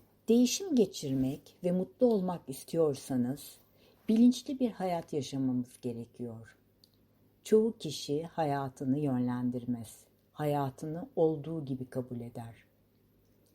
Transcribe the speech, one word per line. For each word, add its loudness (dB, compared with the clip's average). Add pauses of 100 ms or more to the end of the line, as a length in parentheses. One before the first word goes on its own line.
(280)
Değişim 4
geçirmek 0
ve 2
mutlu 2
olmak 0
istiyorsanız -2 (520)
bilinçli 4
bir 0
hayat -4
yaşamamız -2
gerekiyor. -10 (880)
Çoğu 4
kişi -4
hayatını -2
yönlendirmez. -2 (360)
Hayatını -4
olduğu 0
gibi -6
kabul -8
eder. -12 (1000)